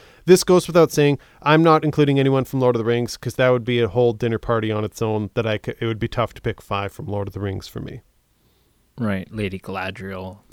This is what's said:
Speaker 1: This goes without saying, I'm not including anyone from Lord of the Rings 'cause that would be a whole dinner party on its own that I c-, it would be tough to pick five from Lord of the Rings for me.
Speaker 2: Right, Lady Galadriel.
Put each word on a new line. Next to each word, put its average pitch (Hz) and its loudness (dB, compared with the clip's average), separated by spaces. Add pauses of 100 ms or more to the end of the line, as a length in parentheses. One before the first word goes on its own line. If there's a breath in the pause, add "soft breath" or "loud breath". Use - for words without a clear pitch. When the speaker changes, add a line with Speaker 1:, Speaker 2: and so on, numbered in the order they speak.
(260 soft breath)
Speaker 1:
This 175 6
goes 180 4
without 165 4
saying, 147 2 (240 soft breath)
I'm 156 4
not 156 6
including 143 2
anyone 135 2
from 131 -4
Lord 123 4
of 113 -2
the 107 -4
Rings 120 -2
'cause - -8
that 127 4
would 123 0
be 120 0
a 113 2
whole 120 2
dinner 113 -2
party 110 -2
on 107 -2
its - -10
own 107 -2
that 117 -2
I 107 -2
c-, - -10
it 120 -4
would 113 -4
be 117 -2
tough - -4
to - -20
pick 113 -6
five 101 -6
from 107 -14
Lord 101 -6
of 95 -12
the 95 -12
Rings 98 -6
for - -12
me. - -12 (960)
Speaker 2:
Right, 101 -4
Lady 98 -4
Galadriel. 95 -10 (140)